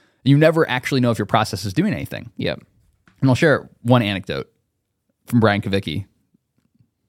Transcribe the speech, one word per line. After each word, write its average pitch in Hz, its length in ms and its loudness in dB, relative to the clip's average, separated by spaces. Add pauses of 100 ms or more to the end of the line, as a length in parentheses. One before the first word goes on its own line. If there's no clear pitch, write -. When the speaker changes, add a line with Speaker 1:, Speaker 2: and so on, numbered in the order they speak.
(220)
Speaker 1:
you 135 140 4
never 156 320 4
actually 127 320 -2
know 123 100 2
if 110 80 -2
your 110 60 -2
process 101 400 -2
is 101 80 -6
doing 175 220 -2
anything. 71 420 -12
Speaker 2:
Yep. - 240 -6 (600)
Speaker 1:
And 135 80 2
I'll 127 40 2
share 135 360 0 (100)
one 120 220 2
anecdote 95 480 -6 (720)
from 120 160 2
Brian 104 220 2
Kavicki, 98 420 -6 (1040)